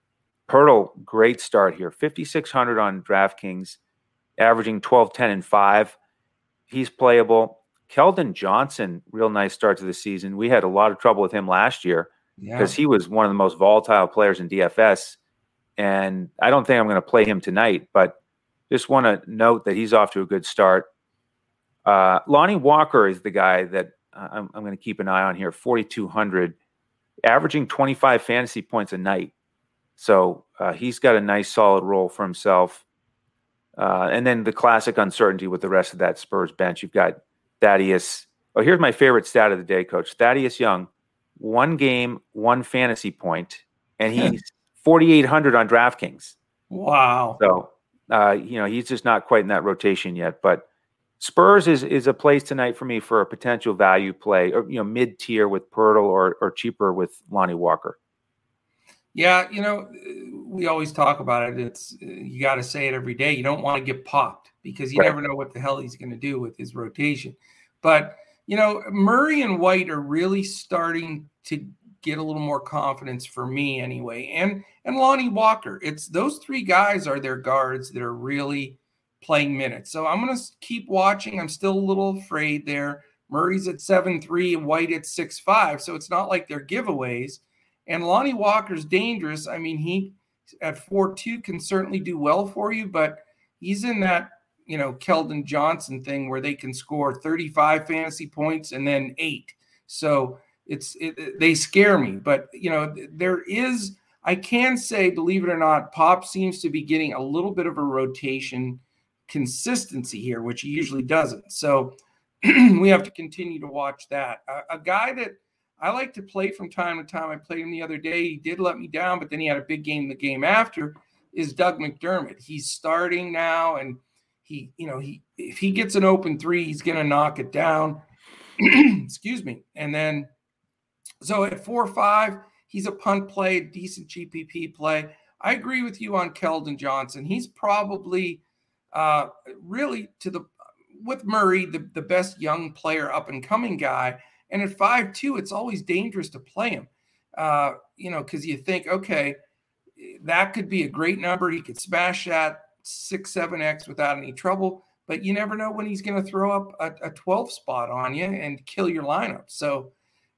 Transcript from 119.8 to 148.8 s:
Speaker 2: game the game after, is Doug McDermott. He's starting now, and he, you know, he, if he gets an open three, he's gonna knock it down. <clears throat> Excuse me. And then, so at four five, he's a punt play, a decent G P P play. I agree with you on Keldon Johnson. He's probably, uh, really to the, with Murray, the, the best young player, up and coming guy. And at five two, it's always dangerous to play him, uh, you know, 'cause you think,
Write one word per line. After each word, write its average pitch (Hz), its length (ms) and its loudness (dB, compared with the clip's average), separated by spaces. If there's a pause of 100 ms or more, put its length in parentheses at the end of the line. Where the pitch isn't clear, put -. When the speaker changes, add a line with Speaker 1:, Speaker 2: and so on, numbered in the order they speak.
Speaker 2:
game 147 240 -6
the 135 60 -10
game 135 280 -6
after, 175 520 0 (400)
is 156 180 -6
Doug 180 260 0
McDermott. 160 640 -6
He's 151 280 -12
starting 175 600 -4
now, 165 460 -2
and 131 220 -10 (440)
he, 131 360 -16
you 165 80 -10
know, 131 120 -8
he, 143 240 -14 (140)
if - 220 -14
he 196 120 0
gets 202 240 -4
an 196 80 2
open 190 360 2
three, 170 260 -4
he's 151 160 -10
gonna 160 240 -2
knock 147 340 0
it - 140 -10
down. 156 480 -2 (280)
<clears throat> - 300 -20
Excuse 226 840 4
me. 123 200 -12 (100)
And 147 200 -6
then, 151 340 -4 (920)
so 196 220 -2
at 196 180 -8
four 233 240 -2
five, 208 520 0 (300)
he's 196 180 -8
a 202 60 -6
punt 196 360 -2
play, 190 300 -2
a 156 60 -6
decent 180 420 -16
G 175 180 -16
P 165 200 -14
P 165 240 -10
play. 151 460 -6 (280)
I 220 100 -2
agree 254 300 -6
with 220 180 -10
you 208 160 -6
on 175 140 -2
Keldon 151 480 -6
Johnson. 135 440 -6
He's 208 240 -6
probably, 190 920 -4 (540)
uh, 151 340 0 (340)
really 226 460 -8 (120)
to 185 100 -8
the, - 160 -12 (580)
with 254 200 -10
Murray, 190 420 2
the, 156 260 -10
the 160 80 -10
best 180 400 -2
young 156 320 -4
player, 156 400 -4
up 151 160 -6
and 135 140 -12
coming 220 340 -4
guy. 127 420 -4 (320)
And 202 120 -4
at 196 160 -8
five 208 340 0
two, 269 260 -8
it's 196 120 -10
always 202 320 -8
dangerous 190 480 -6
to 156 80 -20
play 226 320 -8
him, - 160 -10 (500)
uh, 147 360 0 (240)
you 180 160 -12
know, 156 100 -8
'cause 151 240 -10
you 147 100 -6
think, 175 300 -6